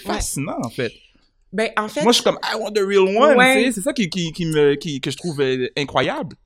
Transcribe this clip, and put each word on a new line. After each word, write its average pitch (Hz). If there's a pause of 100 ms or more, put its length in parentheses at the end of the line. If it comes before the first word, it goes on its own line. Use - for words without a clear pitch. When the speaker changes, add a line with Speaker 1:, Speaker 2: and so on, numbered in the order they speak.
(140)
Speaker 1:
fascinant, 202
en 117
fait. 117 (600)
Speaker 2:
Ben, 220
en 214
fait, 285
Speaker 1:
Moi, 220
je -
suis -
comme, « -
I 220
want 214
the 214
real 190 (100)
one », 269
Speaker 2:
Ouais. 262
Speaker 1:
tu -
sais, 262
c'est 190
ça 277
qui, 190
qui, 170
qui 175
me, 147
qui, 139
que 147
je 135
trouve, 151
euh, 131
incroyable. 147 (100)